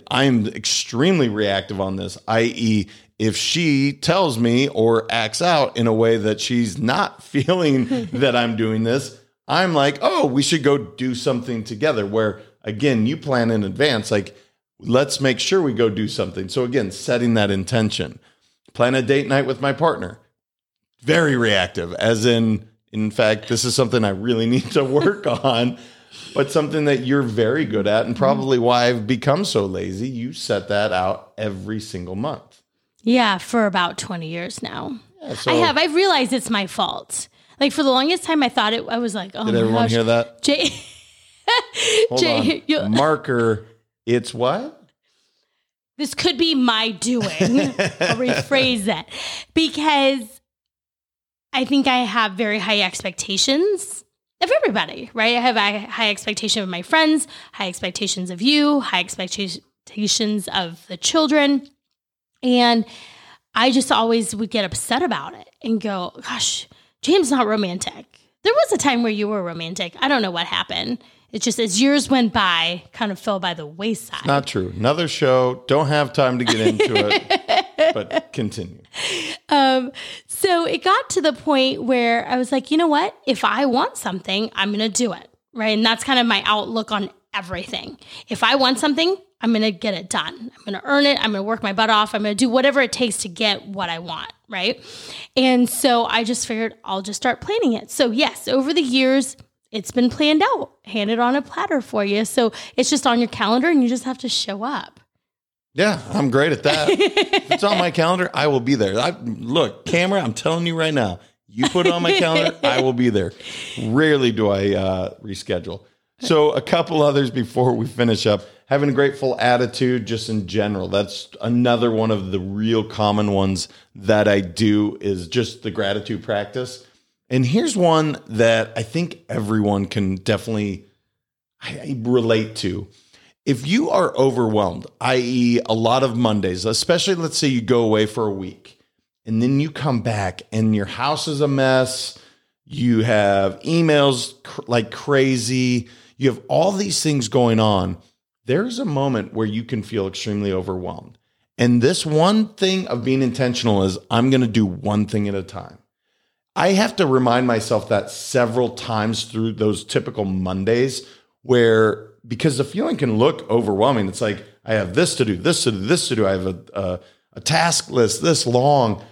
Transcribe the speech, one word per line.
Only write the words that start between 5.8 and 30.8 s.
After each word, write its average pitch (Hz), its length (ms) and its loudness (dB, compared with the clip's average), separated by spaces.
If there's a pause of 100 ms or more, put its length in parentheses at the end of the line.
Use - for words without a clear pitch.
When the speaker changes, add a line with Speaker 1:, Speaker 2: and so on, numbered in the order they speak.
Speaker 1:
a 113 60 2
way 113 240 4
that 107 220 -2
she's 120 380 -2
not 143 460 -2
<laughs> - 100 -20
feeling 143 520 2 (200)
Speaker 2:
<laughs> 160 80 -10
Speaker 1:
that 127 220 2
I'm 120 200 0
doing 110 280 0
this, 135 340 -2 (300)
I'm 170 260 2
like, 143 280 2
"Oh, 330 260 2
we 131 160 0
should 151 200 0
go 143 140 4
do 127 380 -6
something 120 500 -4
together," 117 400 -2
where, 104 360 0 (220)
again, 110 420 0
you 147 120 -2
plan 123 340 0
in 107 140 2
advance, 113 440 0
like, 101 260 -2 (440)
"Let's 131 400 0
make 131 200 2
sure 190 220 2
we 139 120 0
go 113 160 2
do 104 180 -2
something." 95 420 -6
So 127 140 -2
again, 120 280 -2
setting 120 440 0
that 104 160 2
intention. 98 680 -2 (540)
Plan 123 220 2
a 131 60 2
date 139 260 2
night 135 180 0
with 131 160 -4
my 139 120 0
partner. 156 460 -2 (840)
Very 151 340 2
reactive, 92 600 2
as 110 300 2
in, 113 420 2 (260)
in 107 180 -2
fact, 107 380 2
this 120 160 -2
is 120 100 -2
something 120 300 2
I 101 40 2
really 113 360 -2
<laughs> 120 100 2
need - 160 -2
to 143 120 2
work 147 440 0
on, 120 500 0 (560)
but 139 180 0
something 151 340 0
that 139 200 2
you're 139 160 2
very 117 440 0
good 107 220 -2
at 107 180 2
and 120 100 -4
Speaker 2:
Mm-hmm. - 80 -6
Speaker 1:
probably 135 360 2
why 120 260 4
I've 120 200 0
become 135 380 0
so 104 220 0
lazy. 95 420 -6
You 123 260 -8
set 98 360 -4
that 104 240 0